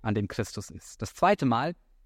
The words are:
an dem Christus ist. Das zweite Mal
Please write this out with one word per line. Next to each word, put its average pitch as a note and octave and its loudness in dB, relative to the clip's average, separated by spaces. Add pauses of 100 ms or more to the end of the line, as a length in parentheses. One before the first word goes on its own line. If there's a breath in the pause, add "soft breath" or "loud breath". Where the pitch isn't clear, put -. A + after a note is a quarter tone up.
an G#2+ 0
dem G2+ 0
Christus - -6
ist. - -14
Das - -8
zweite F#3+ 4
Mal C3 0 (300)